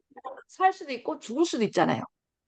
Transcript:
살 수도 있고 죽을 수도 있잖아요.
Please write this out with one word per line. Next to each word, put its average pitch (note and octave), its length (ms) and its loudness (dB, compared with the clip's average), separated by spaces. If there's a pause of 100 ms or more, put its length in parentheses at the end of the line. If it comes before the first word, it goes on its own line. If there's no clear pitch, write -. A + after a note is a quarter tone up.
(480)
살 F#4+ 240 2
수도 D4+ 200 -8
있고 C#4+ 260 -6
죽을 B3+ 260 0
수도 B3+ 200 0
있잖아요. D3+ 380 2 (460)